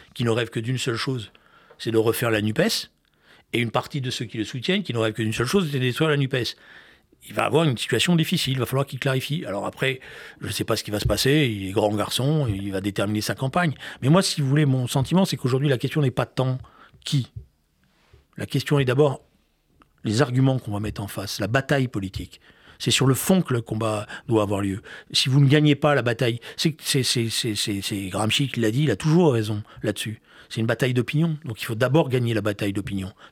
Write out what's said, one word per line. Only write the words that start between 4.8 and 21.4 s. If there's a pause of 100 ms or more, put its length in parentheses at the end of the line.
qui
ne
rêvent
que
d'une
seule
chose,
c'est
de
détruire
la
nupes. (880)
Il
va
avoir
une
situation
difficile,
il
va
falloir
qu'il
clarifie.
Alors
après, (400)
je
ne
sais
pas
ce
qui
va
se
passer,
il
est
grand
garçon,
il
va
déterminer
sa
campagne. (280)
Mais
moi,
si
vous
voulez,
mon
sentiment,
c'est
qu'aujourd'hui,
la
question
n'est
pas
tant (440)
qui. (1080)
La
question
est
d'abord (840)
les
arguments
qu'on
va
mettre
en
face,